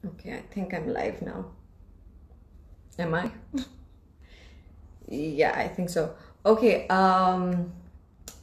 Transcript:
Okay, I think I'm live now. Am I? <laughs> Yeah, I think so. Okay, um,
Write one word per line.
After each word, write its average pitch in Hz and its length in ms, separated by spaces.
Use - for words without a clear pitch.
Okay, - 160
I - 80
think 185 200
I'm 160 200
live - 280
now. 190 240
Am 170 160
I? 185 180
<laughs> 262 100
Yeah, 147 480
I - 120
think 175 220
so. 160 260
Okay, 220 440
um, 185 840